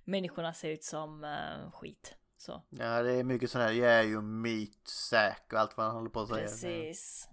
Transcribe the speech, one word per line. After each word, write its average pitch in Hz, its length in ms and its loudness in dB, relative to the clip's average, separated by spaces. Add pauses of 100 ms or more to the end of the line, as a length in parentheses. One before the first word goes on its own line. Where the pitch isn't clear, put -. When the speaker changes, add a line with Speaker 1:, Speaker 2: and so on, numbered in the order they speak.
Speaker 1:
människorna, 175 480 -4
ser 160 160 -6
ut 156 140 -6
som, 151 400 -8
eh, 151 480 -8
skit. - 460 -16 (200)
Så. - 320 -14
Speaker 2:
Ja, 117 320 0
det 123 120 4
är 127 100 2
mycket 123 280 0
sån 127 100 0
här, 110 100 4
"Yeah, 117 340 8
you 107 160 0
meat 110 680 -4
sack" - 640 0
och 110 60 2
allt 107 180 0
vad 110 80 0
han 113 100 -2
håller 113 140 -6
på 117 100 -4
att 107 100 -4
säga. 110 180 -2
Speaker 1:
Precis. 165 840 -6